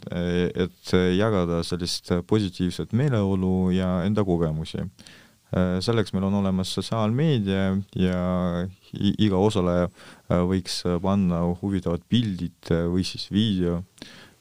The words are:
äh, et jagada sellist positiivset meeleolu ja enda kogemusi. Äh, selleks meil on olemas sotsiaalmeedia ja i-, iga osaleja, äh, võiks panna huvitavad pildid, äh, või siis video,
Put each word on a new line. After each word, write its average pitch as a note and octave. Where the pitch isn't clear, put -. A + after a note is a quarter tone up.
äh, F2
et -
jagada F2
sellist -
positiivset F#2
meeleolu G2
ja F#2
enda G#2+
kogemusi. E2
Äh, F#2
selleks A2+
meil F#2+
on G2
olemas F#2+
sotsiaalmeedia A2
ja F#2
i-, G2+
iga F#2+
osaleja, F2+
äh, F2
võiks F#2
panna F#2+
huvitavad F2+
pildid, G2+
äh, E2+
või F2+
siis -
video, F2+